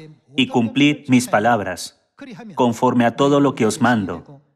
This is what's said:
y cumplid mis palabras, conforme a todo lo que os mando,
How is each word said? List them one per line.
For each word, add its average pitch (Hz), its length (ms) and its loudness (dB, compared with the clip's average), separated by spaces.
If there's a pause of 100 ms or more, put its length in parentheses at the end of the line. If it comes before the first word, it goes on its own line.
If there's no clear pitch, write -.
(340)
y 131 120 2
cumplid 131 640 0
mis 123 200 2
palabras, 104 720 -2 (540)
conforme 123 500 0
a 113 120 0
todo 143 240 2
lo 139 140 2
que 113 120 0
os 104 160 -2
mando, 110 580 -2 (160)